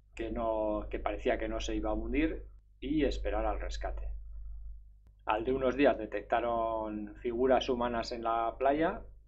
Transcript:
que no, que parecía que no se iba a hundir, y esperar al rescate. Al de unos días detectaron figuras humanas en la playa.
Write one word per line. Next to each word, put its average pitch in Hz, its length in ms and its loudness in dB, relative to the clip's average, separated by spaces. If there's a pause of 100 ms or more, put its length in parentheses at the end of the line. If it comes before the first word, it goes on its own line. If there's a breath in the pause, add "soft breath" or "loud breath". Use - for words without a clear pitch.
(160)
que 113 160 -6
no, 110 580 0
que 113 100 -4
parecía 107 380 0
que 110 120 -2
no 110 100 -2
se 110 160 -2
iba 107 140 -2
a 107 40 2
hundir, 123 520 0 (340)
y 143 240 0
esperar 110 420 0
al 101 140 0
rescate. - 480 -4 (1160)
Al 110 180 2
de 127 80 0
unos 131 240 2
días 131 220 8
detectaron 110 1200 -2
figuras 120 500 4
humanas 120 460 0
en 113 100 -8
la 113 340 0
playa. 156 440 2 (260)